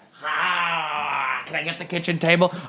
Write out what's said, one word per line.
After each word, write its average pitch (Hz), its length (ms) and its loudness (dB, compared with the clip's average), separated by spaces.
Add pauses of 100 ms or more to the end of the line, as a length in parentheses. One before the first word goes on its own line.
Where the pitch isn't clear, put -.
(220)
ah, 151 1200 -2
can 156 100 -8
I 151 60 -2
get 160 160 -6
the 180 60 -10
kitchen 170 340 -2
table? 175 360 6 (140)